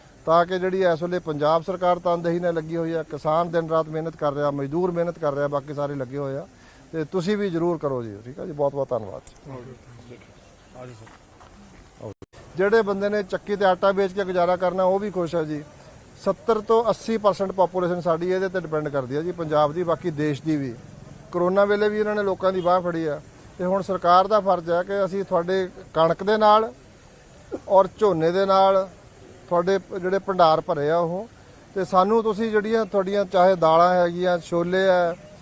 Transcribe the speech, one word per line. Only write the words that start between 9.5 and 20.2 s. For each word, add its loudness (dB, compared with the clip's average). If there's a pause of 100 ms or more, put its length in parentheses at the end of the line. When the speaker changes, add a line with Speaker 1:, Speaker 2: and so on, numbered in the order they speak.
Speaker 2:
ਆ -16
ਜੀ -18
ਸਰ। -20 (440)
Speaker 1:
ਜਿਹੜੇ 4
ਬੰਦੇ -2
ਨੇ -2
ਚੱਕੀ -6
ਤੇ -2
ਆਟਾ 4
ਵੇਚ 0
ਕੇ -4
ਗੁਜ਼ਾਰਾ 0
ਕਰਨਾ, 0
ਉਹ 2
ਵੀ -4
ਖੁਸ਼ -4
ਹੈ 0
ਜੀ। -6 (600)
ਸੱਤਰ 0
ਤੋਂ 2
ਅੱਸੀ -2
ਪਰਸੈਂਟ 0
ਪਾਪੂਲੇਸ਼ਨ 0
ਸਾਡੀ -2
ਇਹਦੇ 0
ਤੇ -4
ਡਿਪੈਂਡ -4
ਕਰਦੀ -4
ਹੈ -4
ਜੀ, -6
ਪੰਜਾਬ 0
ਦੀ, -4
ਬਾਕੀ -2
ਦੇਸ਼ -4